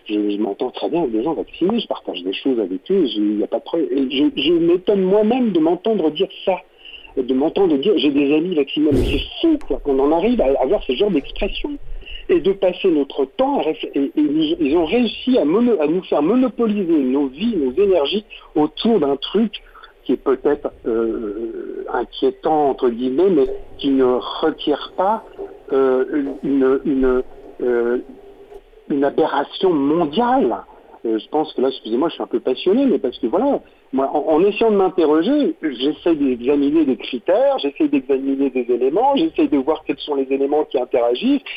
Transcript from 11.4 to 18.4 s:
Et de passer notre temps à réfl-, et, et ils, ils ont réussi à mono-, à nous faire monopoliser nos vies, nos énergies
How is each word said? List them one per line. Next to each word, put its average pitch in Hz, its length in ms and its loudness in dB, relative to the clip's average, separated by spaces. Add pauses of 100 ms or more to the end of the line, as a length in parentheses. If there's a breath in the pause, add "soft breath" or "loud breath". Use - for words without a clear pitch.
Et 170 100 4
de 185 140 2
passer 190 360 0
notre 143 360 0
temps 262 340 -2
à 147 40 -2
réfl-, 156 300 -4
et, 143 60 -2
et 139 160 -2
ils, 156 460 0
ils 147 160 2
ont 170 80 2
réussi 240 520 0
à 185 60 2
mono-, 202 380 2
à 147 60 2
nous 175 160 0
faire 165 180 0
monopoliser 208 760 2
nos 135 300 0
vies, 190 300 -4
nos 131 160 0
énergies 180 500 2 (320 loud breath)